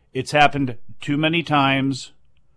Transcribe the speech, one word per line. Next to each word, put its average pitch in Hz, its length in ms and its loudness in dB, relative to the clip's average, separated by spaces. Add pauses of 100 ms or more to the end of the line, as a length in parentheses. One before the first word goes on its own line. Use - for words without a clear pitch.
(140)
it's 127 160 -6
happened 143 480 2 (220)
too 147 160 -2
many 156 260 0
times, 135 720 0 (440)